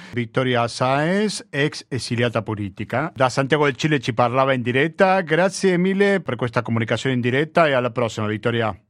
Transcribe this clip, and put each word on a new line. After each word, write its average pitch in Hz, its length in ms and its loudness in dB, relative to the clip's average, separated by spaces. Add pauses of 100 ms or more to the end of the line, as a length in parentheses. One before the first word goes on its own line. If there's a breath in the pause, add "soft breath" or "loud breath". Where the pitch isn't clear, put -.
(120)
Victoria 120 560 0
Sáenz, 160 800 0
ex 147 400 -2
esiliata 120 540 -2
politica. 104 760 -6
Da 131 140 4
Santiago 143 340 0
del 143 120 0
Cile 151 240 0
ci 127 120 -4
parlava 127 400 2
in 127 80 0
diretta. 160 640 2
Grazie 175 560 2
mille 196 420 2
per 123 160 -6
questa 123 240 0
comunicazione 117 540 -2
in 123 80 0
diretta 151 460 2
e 139 40 2
alla 123 180 2
prossima, 113 360 -2
Victoria. 110 520 -2 (120)